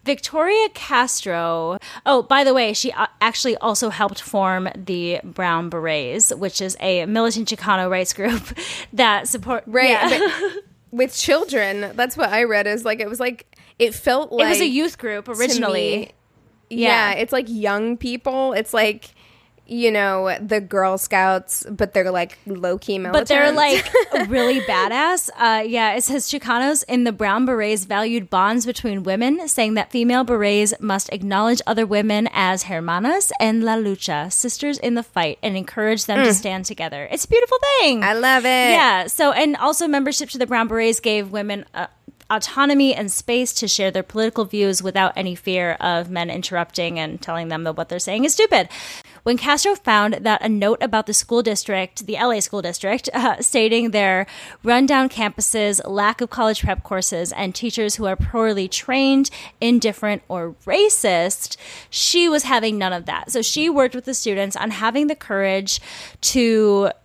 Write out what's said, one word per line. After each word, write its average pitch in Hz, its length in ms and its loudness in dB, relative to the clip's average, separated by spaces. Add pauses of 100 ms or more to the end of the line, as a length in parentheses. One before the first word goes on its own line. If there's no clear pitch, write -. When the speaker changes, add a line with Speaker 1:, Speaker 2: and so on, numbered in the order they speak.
Speaker 1:
Victoria 339 680 0
Castro, 170 1040 -2 (280)
oh, 262 180 4
by 277 200 4
the 269 100 4
way, 226 200 2
she, 247 200 -2
uh, 214 120 -2 (160)
actually 233 360 0
also 220 320 -2
helped 202 320 -2
form 190 540 -2
the 175 480 -4
Brown 170 460 -2
Berets, 160 640 -2
which 190 280 -4
is 190 180 -6
a 180 260 0
militant 220 440 -2
Chicano 185 420 0
rights 185 220 -2
group 220 280 -2 (300)
<laughs> - 220 -14
that 214 340 2
support 233 400 -4
Speaker 2:
Right, 254 220 4
Speaker 1:
Yeah. 233 200 2
Speaker 2:
but 381 540 -2 (140)
Speaker 1:
<laughs> - 140 -20
Speaker 2:
with 247 240 0
children, 220 800 0
that's 247 220 -2
what 294 140 2
I 226 140 2
read, 208 200 0
is, 214 200 -4
like, 220 160 -2
it 208 80 -4
was, 233 100 -10
like, 247 260 -6 (320)
it 226 160 2
felt - 380 0
Speaker 1:
It 233 40 -6
was 320 220 2
a - 40 2
Speaker 2:
like 311 100 2
Speaker 1:
youth 302 260 -2
group 208 280 -8
Speaker 2:
to 247 80 -12
Speaker 1:
originally. 220 480 0 (160)
Speaker 2:
me, - 140 -8 (580)
yeah, 226 420 2
Speaker 1:
Yeah. 196 80 -2
Speaker 2:
it's, 277 140 -2
like, 254 160 0
young 220 480 -2
people. 254 560 -2
It's, 220 200 -2
like, 220 360 0 (600)
you 233 200 2
know, 190 500 2
the 214 180 0
Girl 190 380 0
Scouts, 190 720 0
but 202 240 -4
they're, 185 160 2
like, 175 380 -4
low-key 185 500 -4
militants. 190 320 0
Speaker 1:
But - 20 2
they're, 294 200 4
like, 302 360 2 (220)
Speaker 2:
<laughs> 277 180 0
Speaker 1:
really 247 340 2
badass. 233 760 0
Uh, 220 260 4
yeah, 226 300 0
it 247 100 -2
says, 262 240 -2
"Chicanos 262 600 0
in 247 160 2
the 233 80 2
Brown 214 340 0
Berets 214 400 0
valued 214 460 -2
bonds 214 340 2
between 208 380 -4
women, 247 440 0
saying 220 280 0
that - 160 -2
female 247 320 2
berets 208 560 2
must 196 340 -4
acknowledge 202 540 0
other 226 180 0
women 208 480 2
as 185 300 0
hermanas 185 760 -2
en 226 220 2
la 226 140 2
lucha, 190 580 -4
sisters 277 460 -2
in 240 160 -2
the 233 80 -2
fight, 165 400 -2
and 196 120 -2
encourage 214 500 -2
them 240 180 2
to 226 80 6
Speaker 2:
Mm. - 20 4
Speaker 1:
stand 190 320 -2
together." 147 460 -8
It's - 140 -4
a - 40 -20
beautiful 480 300 4 (180)
thing. 269 260 4
Speaker 2:
I 202 100 2
love 247 320 2
it. 254 260 4
Speaker 1:
Yeah, 214 340 4
so, 285 280 2
and 294 240 2
also 311 300 0
membership 277 440 -2
to 262 80 -10
the 247 80 0
Brown 226 200 0
Berets 226 320 0
gave 208 320 -2
women, 208 340 -6 (100)
uh, 180 100 -6 (460)
autonomy 277 600 2
and 208 180 -4
space 247 420 -2
to 214 140 -2
share 190 240 0
their 190 120 -2
political 220 420 -2
views 196 380 0
without 190 320 0
any 185 200 -4
fear 180 440 -2
of 170 320 -2
men 170 180 -4
interrupting 170 720 -4
and 160 220 -8
telling 165 280 -6
them 160 140 -6
that 160 140 -4
what 170 120 -6
they're 175 100 -6
saying 214 240 -2
is 277 100 2
stupid. 269 360 4 (540)
When 240 120 2
Castro 294 400 2
found 214 460 2
that 214 220 0
a 220 40 0
note 214 340 2
about 220 260 0
the 220 60 -4
school 240 280 0
district, 202 640 -4
the 202 120 -6
L 247 140 2
A 214 80 0
school 196 220 -4
district, 190 500 -4
<laughs> - 40 -14
uh, 240 260 0
stating 233 500 2
their 190 360 2 (360)
rundown 262 460 4
campuses, 208 800 0
lack 208 320 0
of 240 80 -2
college 220 320 0
prep 190 220 -2
courses, 180 500 -4
and 185 220 -6
teachers 214 400 -2
who 220 100 -6
are 190 100 0
poorly 214 520 0
trained, 269 640 2 (280)
indifferent, 220 680 2
or 170 260 -6 (140)
racist, 202 880 2 (320)
she 349 400 2
was 302 140 2
having 220 340 0
none 185 160 -2
of 175 140 -8
that. - 240 -6
So 233 100 -2
she 302 300 0
worked 254 240 2
with 247 100 -10
the 262 80 -6
students 196 420 -4
on 220 140 -4
having 226 380 0
the - 80 -2
courage 196 680 -2 (400)
to 214 720 4 (140)